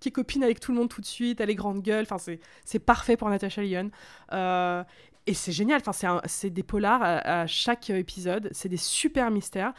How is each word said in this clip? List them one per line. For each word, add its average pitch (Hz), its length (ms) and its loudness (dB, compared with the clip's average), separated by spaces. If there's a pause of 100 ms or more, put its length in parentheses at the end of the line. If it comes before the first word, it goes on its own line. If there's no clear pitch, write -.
qui - 80 -2
est 247 40 -8
copine 269 300 0
avec 233 160 4
tout - 140 -4
le 240 60 2
monde 240 100 2
tout - 120 -10
de 202 60 -8
suite. 240 340 -2
Elle 208 100 0
est 214 40 2
grande 196 260 -2
gueule. 214 220 0
Enfin, 214 160 -4
c'est, 170 220 -10 (240)
c'est - 160 -2
parfait 233 360 4
pour 220 120 0
Natasha 202 340 -2
Lyonne. 190 280 -2 (420)
Euh, 180 500 0 (460)
et 190 60 2
c'est - 180 -4
génial. 226 280 4
Enfin, 202 120 -4
c'est 185 160 -2
un, 175 160 2
c'est - 260 -4
des 180 140 -4
polars 214 400 2
à, 170 380 2
à 165 40 -2
chaque - 420 0
épisode. 190 600 -2
C'est - 180 -6
des 180 80 -2
super 254 540 2
mystères, 202 480 -2